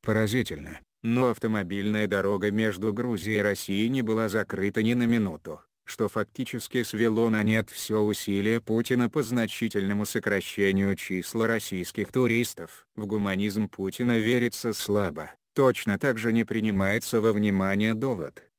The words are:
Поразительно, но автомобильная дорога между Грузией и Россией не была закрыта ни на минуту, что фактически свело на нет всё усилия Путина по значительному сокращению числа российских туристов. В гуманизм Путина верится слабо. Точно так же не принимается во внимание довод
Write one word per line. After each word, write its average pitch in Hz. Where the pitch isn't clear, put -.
Поразительно, 107
но 123
автомобильная 107
дорога 98
между 104
Грузией 110
и 104
Россией 101
не 131
была 110
закрыта 98
ни 113
на 120
минуту, 101
что 107
фактически 120
свело 113
на 107
нет 110
всё 110
усилия 104
Путина 117
по 143
значительному 104
сокращению 98
числа 95
российских 101
туристов. 117
В 107
гуманизм 101
Путина 117
верится 117
слабо. 90
Точно 123
так 127
же 113
не 117
принимается 107
во 110
внимание 101
довод 107